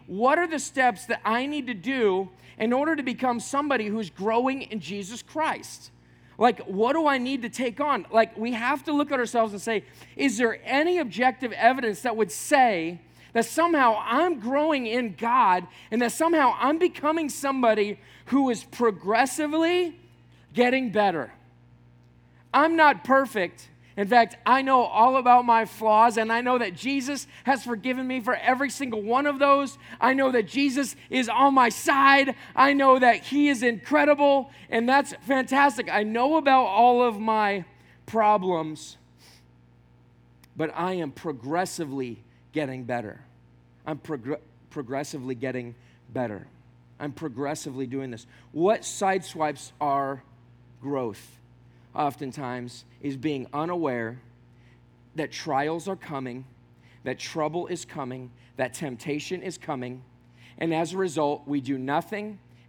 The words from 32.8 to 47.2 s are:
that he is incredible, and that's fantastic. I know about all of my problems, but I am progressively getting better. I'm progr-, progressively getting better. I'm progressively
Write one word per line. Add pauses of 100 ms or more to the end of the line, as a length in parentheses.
that
he
is
incredible, (180)
and
that's
fantastic.
I
know
about
all
of
my (420)
problems, (1600)
but
I
am
progressively (300)
getting
better. (640)
I'm
progr-, (320)
progressively
getting (340)
better. (540)
I'm
progressively